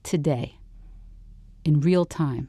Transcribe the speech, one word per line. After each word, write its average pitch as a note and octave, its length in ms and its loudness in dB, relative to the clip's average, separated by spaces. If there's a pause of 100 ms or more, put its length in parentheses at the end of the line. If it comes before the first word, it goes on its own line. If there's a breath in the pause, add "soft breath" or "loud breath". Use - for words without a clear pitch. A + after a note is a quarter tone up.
today, D3 560 -4 (1080)
in D3 160 4
real F3 240 2
time. C#3+ 440 -6